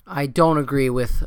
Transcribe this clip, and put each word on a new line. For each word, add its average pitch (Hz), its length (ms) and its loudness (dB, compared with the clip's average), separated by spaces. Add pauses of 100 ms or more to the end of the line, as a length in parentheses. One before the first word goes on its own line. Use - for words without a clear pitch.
I 143 180 -6
don't 160 320 2
agree 135 320 0
with, 123 360 0